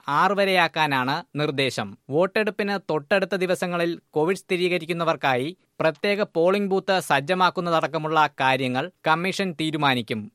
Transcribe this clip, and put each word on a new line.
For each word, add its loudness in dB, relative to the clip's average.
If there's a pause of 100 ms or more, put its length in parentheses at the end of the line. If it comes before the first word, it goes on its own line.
(140)
ആറ് 4
വരെയാക്കാനാണ് 2 (180)
നിർദ്ദേശം. -2 (200)
വോട്ടെടുപ്പിന് 0
തൊട്ടടുത്ത 0
ദിവസങ്ങളിൽ -2 (160)
കോവിഡ് 0
സ്ഥിരീകരിക്കുന്നവർക്കായി 0 (260)
പ്രത്യേക 0
പോളിംഗ് 2
ബൂത്ത് 0
സജ്ജമാക്കുന്നതടക്കമുള്ള 0 (340)
കാര്യങ്ങൾ 0 (200)
കമ്മീഷൻ 0
തീരുമാനിക്കും. -2 (160)